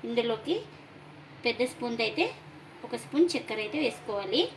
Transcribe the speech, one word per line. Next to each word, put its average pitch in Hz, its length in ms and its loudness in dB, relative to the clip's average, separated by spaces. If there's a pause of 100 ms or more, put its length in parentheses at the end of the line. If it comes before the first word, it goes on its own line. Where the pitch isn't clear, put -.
ఇందులోకి 233 460 2 (880)
పెద్ద 240 260 2
స్పూన్తో 233 360 -2
అయితే 330 180 2 (640)
ఒక 240 160 -2
స్పూన్ 330 300 6
చక్కెర 220 320 -2
అయితే 285 200 -2
వేసుకోవాలి. 202 560 0 (160)